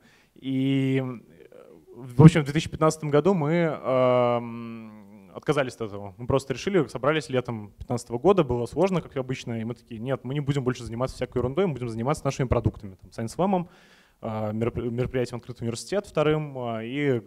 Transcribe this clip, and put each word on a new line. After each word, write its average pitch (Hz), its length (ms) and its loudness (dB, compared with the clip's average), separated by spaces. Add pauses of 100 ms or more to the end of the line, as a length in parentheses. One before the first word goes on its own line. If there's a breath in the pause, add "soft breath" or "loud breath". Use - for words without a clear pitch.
(340 soft breath)
И, 135 680 0
э, 113 720 -14 (240)
в 123 260 4
общем, 160 200 12
в - 20 -2
две 139 80 -8
тысячи 156 160 -2
пятнадцатом 156 400 0
году 147 240 4
мы, 156 200 0
эм, 120 1500 0 (360)
отказались 131 420 -4
от - 40 -14
этого. 101 380 -10
Мы 120 80 -12
просто 135 260 0
решили, 170 360 0
собрались 143 420 -2
летом 117 480 -4
пятнадцатого 117 400 -6
года, 175 260 4
было 120 220 -2
сложно, 175 340 0
как - 160 -12
обычно, 127 420 -6
и 110 60 -6
мы 120 100 -6
такие: - 240 -16
"Нет, 127 260 -6
мы 127 100 -8
не 151 60 -2
будем 143 220 -2
больше 123 220 -2
заниматься 113 320 -6
всякой - 220 -4
ерундой, 139 280 0
мы 165 60 -2
будем 123 160 -6
заниматься 117 380 -4
нашими 135 200 -2
продуктами, 107 500 -2
там, - 140 -20
Science 113 240 -8
Slam, 180 320 0 (540 soft breath)
э, 110 320 -6
мероп-, 117 380 -2
мероприятием 120 480 -4
"Открытый - 260 -12
университет" 175 420 -4
вторым, 151 520 -2
э, 113 280 -6
и 131 400 0